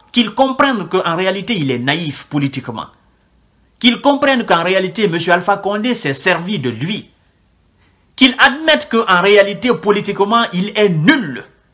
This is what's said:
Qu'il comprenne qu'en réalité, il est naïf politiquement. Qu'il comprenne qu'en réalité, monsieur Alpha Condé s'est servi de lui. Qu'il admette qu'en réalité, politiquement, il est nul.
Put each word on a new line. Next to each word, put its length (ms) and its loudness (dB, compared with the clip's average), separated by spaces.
Qu'il 220 -2
comprenne 540 0
qu'en 280 -2
réalité, 400 -2
il 140 -2
est 80 -2
naïf 460 -4
politiquement. 640 -6
Qu'il 240 4
comprenne 420 2
qu'en 180 2
réalité, 460 0
monsieur 240 0
Alpha 240 2
Condé 380 -2
s'est 180 -4
servi 460 -2
de 100 -4
lui. 420 -6
Qu'il 220 4
admette 520 2
qu'en 300 2
réalité, 540 2
politiquement, 680 0
il 200 -2
est 140 2
nul. 560 0